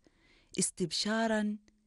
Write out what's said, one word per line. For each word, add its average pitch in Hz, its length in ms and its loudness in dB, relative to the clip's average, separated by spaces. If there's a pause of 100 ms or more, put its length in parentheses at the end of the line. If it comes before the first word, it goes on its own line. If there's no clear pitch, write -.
(580)
استبشارا 214 960 0 (300)